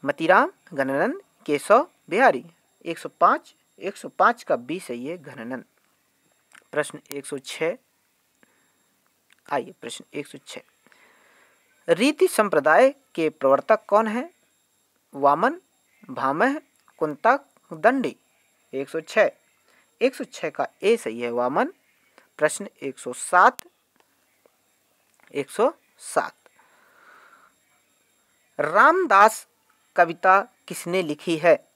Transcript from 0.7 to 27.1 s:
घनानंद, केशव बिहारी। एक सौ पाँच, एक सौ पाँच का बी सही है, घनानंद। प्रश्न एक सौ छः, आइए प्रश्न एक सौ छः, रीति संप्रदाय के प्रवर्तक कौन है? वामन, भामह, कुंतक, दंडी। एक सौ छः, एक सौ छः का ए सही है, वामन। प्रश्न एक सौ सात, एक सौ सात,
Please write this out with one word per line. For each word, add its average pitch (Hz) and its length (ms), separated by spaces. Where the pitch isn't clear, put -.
घनानंद, 147 460
केशव 202 420
बिहारी। 180 340
एक 165 120
सौ - 140
पाँच, 240 420
एक 190 180
सौ 151 120
पाँच 226 340
का 160 140
बी 131 220
सही 123 260
है, 165 120
घनानंद। 127 480
प्रश्न 143 280
एक 139 140
सौ 143 120
छः, 170 400
आइए - 340
प्रश्न - 320
एक 147 140
सौ - 120
छः, - 220
रीति 262 420
संप्रदाय 185 600
के 160 140
प्रवर्तक 139 580
कौन 220 200
है? 247 220
वामन, 156 460
भामह, 156 500
कुंतक, 190 440
दंडी। 185 440
एक 135 160
सौ 160 120
छः, 175 300
एक 262 140
सौ 277 80
छः - 260
का 139 180
ए 220 140
सही 117 240
है, 120 100
वामन। 135 420
प्रश्न 156 280
एक 135 180
सौ 123 160
सात, 190 460
एक 135 160
सौ 277 240
सात, - 320